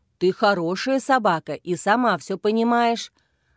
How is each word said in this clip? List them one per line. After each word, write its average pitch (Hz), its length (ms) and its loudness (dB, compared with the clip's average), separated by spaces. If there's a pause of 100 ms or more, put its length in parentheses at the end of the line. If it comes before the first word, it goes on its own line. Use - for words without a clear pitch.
(180)
Ты 180 120 2
хорошая 196 720 0
собака 202 540 0
и 175 200 -6
сама 214 440 2
всё 190 200 -8
понимаешь». 233 720 0 (440)